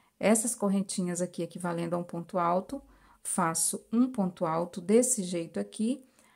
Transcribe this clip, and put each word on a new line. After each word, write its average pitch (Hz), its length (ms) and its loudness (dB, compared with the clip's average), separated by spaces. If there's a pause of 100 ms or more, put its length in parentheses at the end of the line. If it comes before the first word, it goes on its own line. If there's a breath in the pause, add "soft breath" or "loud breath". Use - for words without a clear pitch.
(200 soft breath)
essas 233 340 4
correntinhas 190 680 0
aqui 175 200 -4
equivalendo 170 540 -2
a 175 40 0
um 175 40 -4
ponto 175 340 -6
alto, 180 440 0 (420 soft breath)
faço - 680 0
um 240 160 4
ponto 185 380 -2
alto 170 340 -2
desse 208 440 4
jeito 175 360 -4
aqui. 220 440 -4 (320 soft breath)